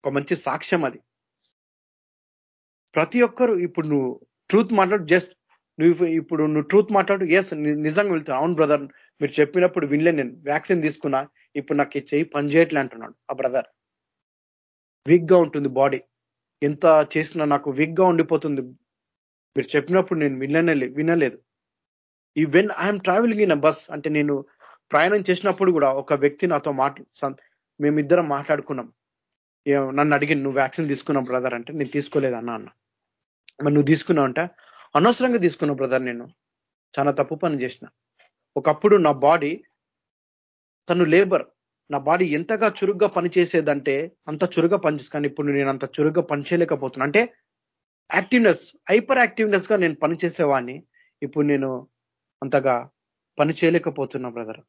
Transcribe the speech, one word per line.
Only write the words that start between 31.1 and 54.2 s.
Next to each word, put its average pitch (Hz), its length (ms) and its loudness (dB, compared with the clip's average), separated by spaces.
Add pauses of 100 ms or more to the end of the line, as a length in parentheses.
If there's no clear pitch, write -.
బ్రదర్?" 123 280 -2
అంటే, 117 200 -14
"నేను 131 180 -6
తీసుకోలేదు 139 440 -2
అన్న" 120 180 -8
అన్న. 104 100 -16 (920)
"మరి 147 120 2
నువ్వు 143 180 4
తీసుకున్నావు?" 151 380 2
అంటే, 160 140 -4 (520)
"అనవసరంగా 240 500 2
తీసుకున్నావు 147 340 -2
బ్రదర్, 131 300 0
నేను 120 160 -10 (680)
చాలా 143 240 0
తప్పు 147 160 -2
పని 151 280 -4
చేసిన. - 240 -10 (720)
ఒకప్పుడు 156 400 2
నా 160 160 4 (140)
బాడీ, 156 260 2 (1400)
తను 175 160 2 (100)
లేబర్, 185 320 2 (440)
నా 139 80 -4 (100)
బాడీ 180 160 2 (140)
ఎంతగా 214 300 -2 (100)
చురుగ్గా 202 300 0 (100)
పనిచేసేదంటే 160 760 0 (340)
అంత 151 140 -4 (120)
చురుగ్గా 165 320 2
పనిచేసి, 151 240 -4
కానీ 147 180 -4
ఇప్పుడు 143 200 -4 (100)
నేను 139 160 0
అంత 135 100 -6 (120)
చురుగ్గా 156 360 0
పనిచేయలేకపోతున్నా." 143 800 -4
అంటే 220 120 2 (880)
యాక్టివ్‌నెస్, 190 540 2 (260)
హైపర్ 247 340 2
యాక్టివ్‌నెస్ 202 480 0
గా 208 120 2
నేను 160 200 -2
పనిచేసేవాడిని, 147 720 -2 (460)
ఇప్పుడు 147 300 -2
నేను 135 180 0 (720)
అంతగా 135 320 0 (640)
పని 151 200 0
చేయలేకపోతున్నా 143 800 -2